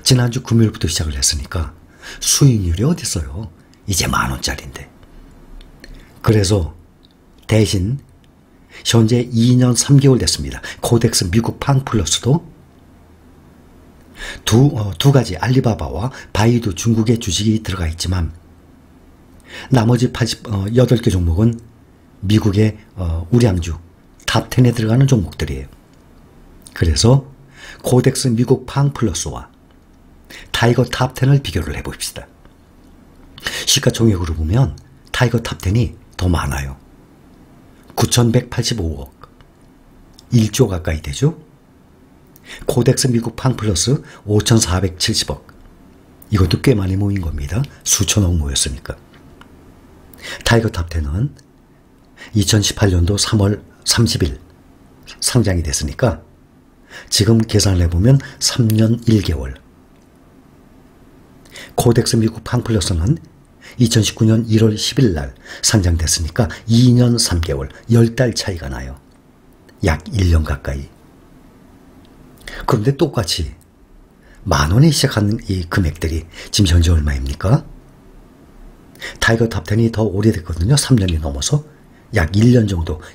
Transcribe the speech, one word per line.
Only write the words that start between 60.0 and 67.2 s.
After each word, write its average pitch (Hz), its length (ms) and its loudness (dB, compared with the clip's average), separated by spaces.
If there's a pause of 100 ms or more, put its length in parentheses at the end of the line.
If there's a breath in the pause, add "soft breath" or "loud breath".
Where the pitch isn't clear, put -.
코덱스 117 420 2
미국 110 280 -2
팡플러스는 110 760 -2 (580 loud breath)
이천십구 113 480 2
년 110 240 2
일월 110 300 2
십 - 200 -4
일 120 140 4
날 71 220 -6 (280 loud breath)
상장됐으니까 82 840 0 (180 loud breath)
이 120 280 6
년 120 240 4
삼 87 240 -2